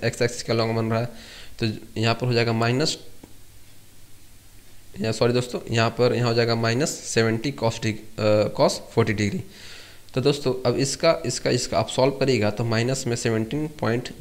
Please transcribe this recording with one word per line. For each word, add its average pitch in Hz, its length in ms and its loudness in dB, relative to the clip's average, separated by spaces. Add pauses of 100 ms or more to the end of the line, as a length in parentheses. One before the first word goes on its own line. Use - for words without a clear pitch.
X 117 180 0
axis 120 200 -2
का 120 120 -2
long 113 220 0
बन 113 80 0
रहा 113 160 0
है, - 420 -10 (160)
तो 117 80 0 (340)
यहाँ 117 140 4
पर 123 120 -4
हो 123 60 2
जाएगा 117 200 4
माइनस, 120 460 0 (2000)
या 110 120 0
sorry 120 200 2
दोस्तों 123 280 0 (140)
यहाँ 117 160 4
पर, 123 240 2
यहाँ 120 140 2
हो 117 60 2
जाएगा 117 200 2
minus 117 360 2
seventy 113 640 0 (100)
cos 113 180 0
डिग-, - 380 -4
अ, 107 240 6
cos 156 280 4
फ़ोर्टी - 400 0
degree। 107 280 0 (760)
तो 131 60 0
दोस्तों 127 500 2
अब - 80 0
इसका, 147 480 2
इसका, 123 240 -2
इसका 120 280 0
आप - 100 0
solve 131 240 2
करिएगा 123 380 2
तो 117 140 -2
minus 117 420 0
में 117 100 0
सेवनटीन 117 520 0
पॉइंट 120 400 -2 (120)